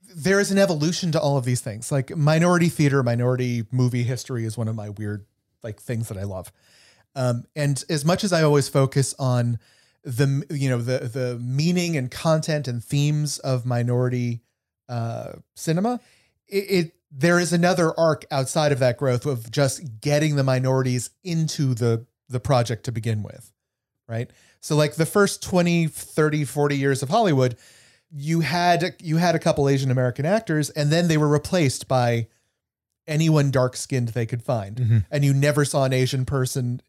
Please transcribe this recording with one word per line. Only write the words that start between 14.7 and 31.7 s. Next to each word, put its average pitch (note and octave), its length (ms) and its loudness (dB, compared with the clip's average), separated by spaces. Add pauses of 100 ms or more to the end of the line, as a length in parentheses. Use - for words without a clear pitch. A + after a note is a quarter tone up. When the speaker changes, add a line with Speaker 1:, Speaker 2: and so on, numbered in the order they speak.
Speaker 1:
uh, A#2 440 -8 (240)
cinema, G3 440 -2 (460)
it, G3 100 -6 (140)
it, F3 220 0 (180)
there E3+ 300 2
is F3 120 0
another F3 460 2
arc D#3+ 320 2
outside D3 420 0
of B2+ 80 0
that B2+ 180 4
growth B2+ 280 0
of A#2 240 -6
just C3 500 -2
getting D3 360 2
the C3+ 80 2
minorities C3 680 0 (140)
into D#3+ 500 -2
the, A#2 300 0 (240)
the B2 100 -6
project A#2+ 460 0
to B2 80 -6
begin A2 320 -4
with, - 280 -18 (540)
right? A#2 240 -8 (300)
So, D3+ 160 -2
like, D3+ 180 2
the D#3+ 120 -2
first G3+ 360 0
twenty, E3+ 460 2
thirty, D3+ 560 -2
forty D3 320 0
years C3+ 260 0
of B2+ 60 -6
Hollywood, C#3+ 480 2 (560)
you D#3 280 -2
had, F3 600 2
you D#3+ 160 -2
had E3+ 180 2
a D#3+ 60 0
couple C#3+ 280 0
Asian C3+ 220 0
American B2+ 360 0
actors, D#3+ 440 -2
and D3 220 0
then F3 160 2
they D#3+ 80 4
were D3+ 120 2
replaced D3 600 0